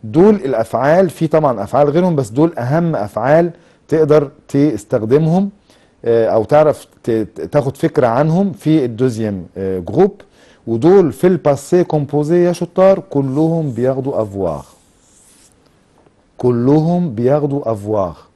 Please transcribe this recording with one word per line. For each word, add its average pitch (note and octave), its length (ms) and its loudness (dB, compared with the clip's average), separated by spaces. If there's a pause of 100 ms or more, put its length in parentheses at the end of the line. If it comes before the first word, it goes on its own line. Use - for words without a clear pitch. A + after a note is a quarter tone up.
دول E3+ 320 4
الافعال، C3+ 720 0
في - 180 -4
طبعًا C#3 360 0
افعال C#3+ 260 2
غيرهم، E3+ 260 0
بس B2+ 140 -2
دول D3+ 280 0
اهم D3+ 380 -2
افعال C3 560 0 (360)
تقدر D3+ 440 2 (160)
تستخدمهم، C#3+ 1000 0 (560)
آه، A#2 220 2
او G#2+ 160 0
تعرف D3 440 2 (160)
ت-، B2 80 -4
ت-، A2 300 -4
تاخد C3+ 360 -2
فكرة D#3 300 0
عنهم D#3+ 440 0
في D#3 340 0
الدوزيام، A2 600 -4 (120)
آه، F#2+ 220 -4
جروب. E3+ 420 0 (460)
ودول D3+ 440 4
في - 160 -2
الباسي E3+ 560 0
كومبوزي D3+ 600 0
يا F3 100 0
شطار F#3 460 0 (100)
كلهم D3 600 -2
بياخدوا B2+ 500 -4
افوار، F#2+ 440 -6 (1700)
كلهم D3 800 0
بياخدوا C#3 560 -2
افوار. G2+ 440 -4 (200)